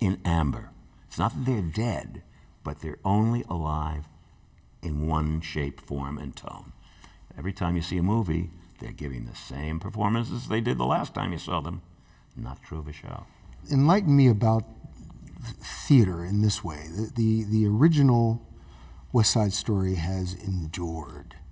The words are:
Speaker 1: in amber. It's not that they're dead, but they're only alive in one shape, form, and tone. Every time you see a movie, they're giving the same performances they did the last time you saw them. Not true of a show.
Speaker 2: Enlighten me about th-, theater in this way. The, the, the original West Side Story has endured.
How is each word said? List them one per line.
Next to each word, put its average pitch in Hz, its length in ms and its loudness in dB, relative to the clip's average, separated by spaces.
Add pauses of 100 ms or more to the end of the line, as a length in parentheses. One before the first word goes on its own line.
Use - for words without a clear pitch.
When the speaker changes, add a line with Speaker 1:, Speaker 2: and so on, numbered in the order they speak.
Speaker 1:
in 95 240 2
amber. 73 460 2 (360)
It's - 120 -14
not 104 160 0
that 139 100 -4
they're 120 160 0
dead, 85 640 -4 (420)
but 73 160 -8
they're 78 240 -8
only 110 460 2
alive 76 580 -4 (720)
in 76 260 -4
one 78 360 0
shape, 69 360 -6
form, 71 380 -6
and 71 180 -10
tone. - 380 -14 (640)
Every 95 160 -4
time 87 240 0
you 82 60 0
see 90 160 -2
a 85 40 2
movie, 87 480 0 (300)
they're 55 120 -10
giving 65 340 -8
the 55 100 -14
same 78 420 -6
performances 107 720 -2
they 110 140 0
did 123 160 0
the 123 80 0
last - 280 -2
time 95 180 -4
you 80 60 -6
saw 87 220 -4
them. 87 220 -6 (520)
Not 60 280 -10
true - 160 -10
of 73 100 -8
a 73 40 -8
show. - 340 -12 (440)
Speaker 2:
Enlighten 147 460 6
me 135 100 8
about 110 380 4 (800)
th-, - 120 -12 (300)
theater 92 380 6
in 101 160 0
this 107 240 2
way. 78 260 -8
The, 104 240 -6
the, 110 300 2
the 107 220 4
original 120 840 4 (640)
West 113 200 4
Side 104 200 2
Story 95 440 0
has 90 360 -2
endured. 82 1040 -6 (160)